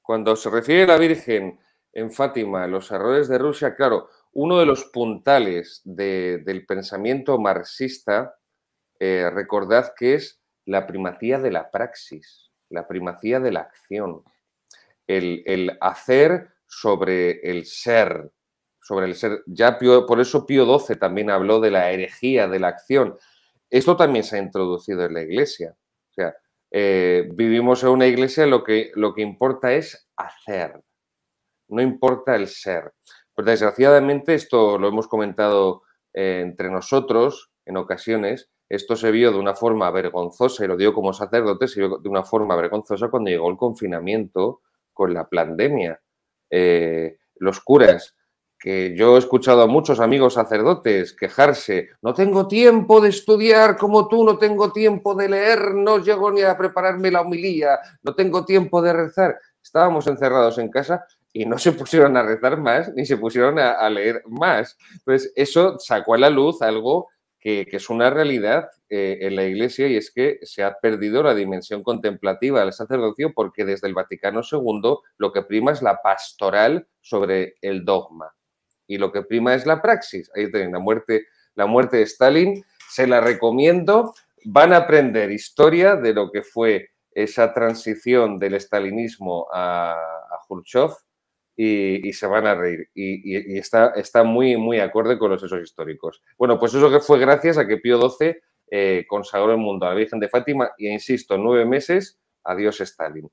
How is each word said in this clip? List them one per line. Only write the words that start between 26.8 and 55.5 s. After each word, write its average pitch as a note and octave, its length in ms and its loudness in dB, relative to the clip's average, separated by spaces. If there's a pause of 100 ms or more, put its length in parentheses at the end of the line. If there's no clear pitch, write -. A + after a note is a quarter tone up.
vivimos A#2+ 520 2
en C3 60 2
una B2+ 180 4
iglesia, C3 400 2
lo B2+ 160 2
que, A2 320 -2
lo G#2 180 -2
que G#2+ 80 -8
importa B2+ 500 -4
es - 440 -6
hacer, - 680 -10 (880)
no A2+ 160 -2
importa C3 520 -2
el G2+ 120 -4
ser. E2+ 460 -10 (420)
Pues G2+ 100 -6
desgraciadamente, C#3 880 2
esto A2 460 0
lo G2 80 0
hemos G#2+ 200 -4
comentado, G2+ 760 -2 (280)
eh, F#2 300 -4
entre F2+ 300 -8
nosotros B2 800 -2 (140)
en F#2 120 -10
ocasiones, G#2 720 -6 (180)
esto G2+ 280 -6
se A2 160 0
vio A#2 200 4
de G2+ 60 -2
una G2 160 -2
forma G#2+ 380 -2
vergonzosa, F2+ 760 -4
y - 20 -4
lo F#2 100 -4
digo G2+ 180 2
como G2 180 -4
sacerdote, G#2+ 540 -2
se G2+ 140 -6
vio F#2+ 180 -4
de G2+ 100 -10
una F#2+ 140 -2
forma G#2 320 -2
vergonzosa G#2 540 -4
cuando A2 200 -4
llegó F2 220 -2
el F#2 60 -8
confinamiento G2+ 1040 -4 (300)
con F#2 220 -2
la E2 160 -6
pandemia. F2 720 -2 (560)
Eh, E2 640 0 (200)
los F#2+ 240 -2
curas, A2 540 4 (440)
que F#2 360 -6
yo A2+ 200 8
he B2+ 40 10
escuchado B2 440 4
a A2+ 40 6
muchos C#3 320 2
amigos B2 360 4
sacerdotes A2 800 0
quejarse, G#2 760 0 (140)
"No A#2+ 100 -2
tengo F#3+ 340 0
tiempo A3 540 6
de G#3 80 4
estudiar G#3+ 640 4
como G#3 320 2
tú, A3+ 160 2
no G#3+ 140 4
tengo G#3 340 0
tiempo G3+ 440 0
de G3 140 -2
leer, G3+ 440 2